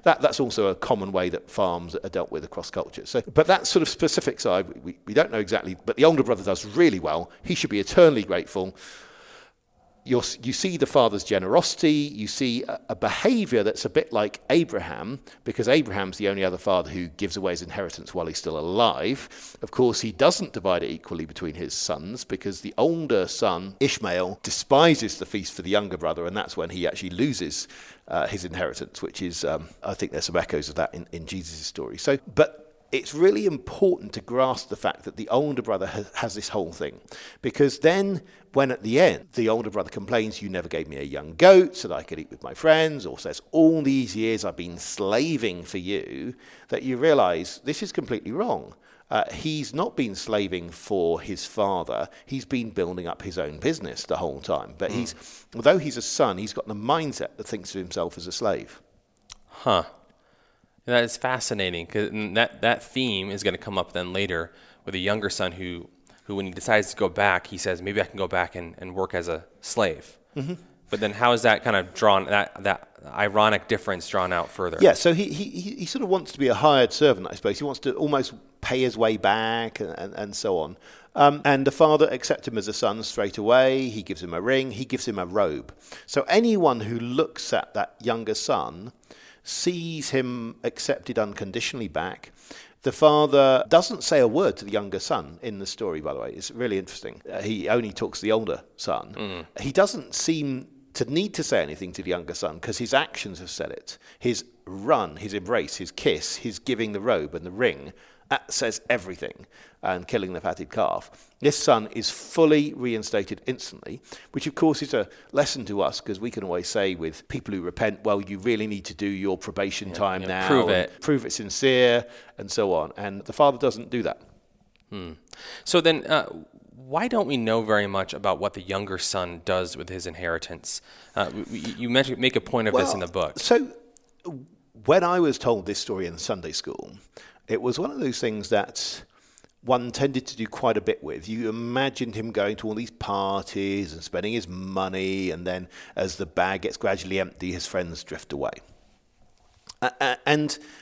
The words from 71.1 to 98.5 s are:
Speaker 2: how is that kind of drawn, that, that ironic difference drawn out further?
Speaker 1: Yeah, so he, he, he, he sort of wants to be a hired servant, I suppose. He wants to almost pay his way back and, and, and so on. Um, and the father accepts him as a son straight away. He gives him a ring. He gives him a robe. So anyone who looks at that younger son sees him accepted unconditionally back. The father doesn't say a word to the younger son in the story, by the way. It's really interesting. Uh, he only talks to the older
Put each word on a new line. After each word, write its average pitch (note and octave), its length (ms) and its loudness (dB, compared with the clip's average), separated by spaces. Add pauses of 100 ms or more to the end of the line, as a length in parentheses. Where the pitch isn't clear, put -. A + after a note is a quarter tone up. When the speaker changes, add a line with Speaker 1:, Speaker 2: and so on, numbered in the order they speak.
Speaker 2:
how A#2+ 220 4
is A2+ 100 2
that A2 200 6
kind A2+ 120 2
of F#2 180 0
drawn, G2 320 6
that, G2+ 380 0
that G2 260 -2 (160)
ironic G#2 640 2
difference G2 400 -2
drawn F#2 260 0
out E2+ 160 0
further? F2 320 -4
Speaker 1:
Yeah, E3 120 10
so E3+ 200 4
he, F#3+ 120 0
he, D3+ 180 -6
he, G3+ 320 -10
he F#3 100 -8
sort C4+ 160 -6
of G#3 80 -2
wants F#3 220 0
to - 80 -8
be C3+ 80 2
a A#2 80 4
hired C3+ 360 6
servant, A2 380 4
I - 60 -12
suppose. - 240 -2
He D3 60 -6
wants C3+ 160 -6
to B2+ 120 -2
almost D3 400 0 (280)
pay C3 200 -2
his A#2+ 160 0
way A2 200 4
back A2+ 640 0
and, F2+ 200 -6
and, F#2 160 -10
and G2+ 200 -8
so F#2+ 220 0
on. D#2+ 180 -4 (380)
Um, D3 320 6
and C#3 220 4
the C#3 40 6
father D#3 400 6
accepts - 360 -2
him A#2 100 -6
as G2 100 -2
a G#2+ 60 -4
son A2 300 -2
straight G#2 340 -4
away. C3 520 6
He G#2+ 120 -8
gives F#2 220 -8
him E2+ 100 -8
a E2+ 80 -4
ring. C3 300 0
He A#2 140 -8
gives - 220 -4
him G#2 120 -2
a F2+ 80 -4
robe. F2 440 0 (360)
So - 160 0
anyone F#3+ 560 4
who A2 200 -4
looks B2 540 -2
at - 220 -2
that G2+ 260 -4
younger A2+ 320 -2
son F#2 580 -4 (500)
sees E3 720 -4
him B2 520 -2
accepted - 540 -4
unconditionally G#2+ 720 -4
back. E2 440 -8 (520)
The C3+ 80 0
father C#3 760 8
doesn't E3 360 4
say D#3 160 4
a B2 80 8
word A#2+ 300 2
to - 80 -14
the G2+ 60 -12
younger G2+ 280 -2
son E2+ 420 -4
in A2 180 -8
the G2 60 -10
story, F2+ 360 -4
by D2 120 -4
the C2+ 60 -6
way. A#1 140 -6
It's - 180 -10
really A2+ 260 -2
interesting. - 440 -10 (100)
Uh, - 100 -6
he G2+ 260 -4
only A2 240 0
talks - 280 -6
to - 60 -6
the G#2+ 60 2
older G#2+ 300 0 (160)